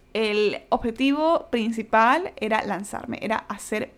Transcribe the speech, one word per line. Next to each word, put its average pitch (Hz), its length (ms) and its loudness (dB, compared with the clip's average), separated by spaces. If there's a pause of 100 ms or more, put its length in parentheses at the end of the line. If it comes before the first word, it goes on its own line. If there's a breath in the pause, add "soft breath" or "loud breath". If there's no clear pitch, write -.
(140)
el 208 560 0
objetivo 277 800 2
principal 226 840 2
era 220 280 -2
lanzarme, - 560 -6
era 214 160 -2
hacer - 600 -6